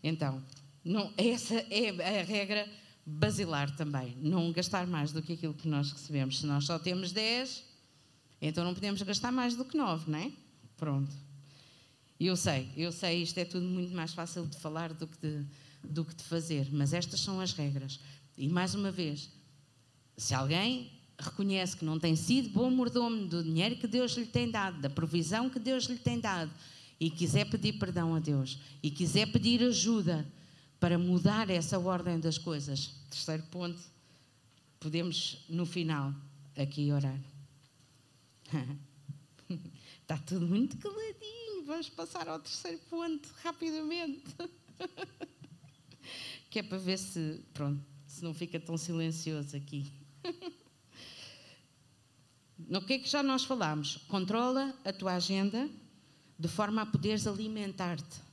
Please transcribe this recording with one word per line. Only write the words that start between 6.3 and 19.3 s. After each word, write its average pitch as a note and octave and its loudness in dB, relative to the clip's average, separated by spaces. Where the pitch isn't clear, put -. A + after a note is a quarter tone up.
Se D3 -2
nós C#3+ 2
só E3 0
temos F3+ -2
dez, A#3 0
então D#3 0
não F3+ 0
podemos G3+ -2
gastar G#3 0
mais B3 2
do B3+ -4
que C4 -8
nove, E3 2
não D3+ 0
é? A#3+ -4
Pronto. C#3 2
Eu F3+ 4
sei, C#3+ 2
eu E3 -2
sei, E3+ 0
isto E3 -4
é F3 0
tudo F3+ -2
muito F3+ -2
mais E3 -4
fácil E3+ -6
de D3 -8
falar D#3+ -6
do D#3 -8
que D#3+ -16
de, D3+ -4
do D#3 -2
que D#3+ -12
de - -14
fazer, D#3 -2
mas C#3+ 2
estas F3 -2
são F#3+ -2
as F#3 -2
regras. C#3 -4
E, C#3 0
mais F3+ 2
uma G3 0
vez, D#3 -2